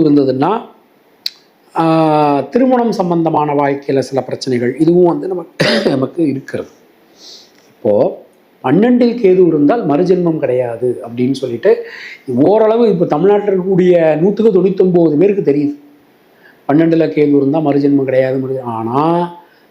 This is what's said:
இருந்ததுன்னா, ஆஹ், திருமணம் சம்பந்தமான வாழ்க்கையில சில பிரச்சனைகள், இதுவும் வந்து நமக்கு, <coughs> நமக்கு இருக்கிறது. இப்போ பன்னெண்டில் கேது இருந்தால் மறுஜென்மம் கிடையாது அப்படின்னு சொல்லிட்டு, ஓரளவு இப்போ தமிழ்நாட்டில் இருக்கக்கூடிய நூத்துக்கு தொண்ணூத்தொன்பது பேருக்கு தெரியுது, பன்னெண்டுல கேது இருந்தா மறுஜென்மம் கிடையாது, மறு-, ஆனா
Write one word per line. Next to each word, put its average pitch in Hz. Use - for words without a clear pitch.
இருந்ததுன்னா, 147
ஆஹ், 151
திருமணம் 240
சம்பந்தமான 165
வாழ்க்கையில 139
சில 135
பிரச்சனைகள், 123
இதுவும் 175
வந்து 170
நமக்கு, 175
<coughs> 196
நமக்கு 135
இருக்கிறது. -
இப்போ 117
பன்னெண்டில் 233
கேது 185
இருந்தால் 156
மறுஜென்மம் 165
கிடையாது 123
அப்படின்னு 120
சொல்லிட்டு, 131
ஓரளவு 220
இப்போ 175
தமிழ்நாட்டில் 196
இருக்கக்கூடிய 180
நூத்துக்கு 208
தொண்ணூத்தொன்பது 180
பேருக்கு 190
தெரியுது, 143
பன்னெண்டுல 160
கேது 147
இருந்தா 139
மறுஜென்மம் 143
கிடையாது, 131
மறு-, 131
ஆனா 117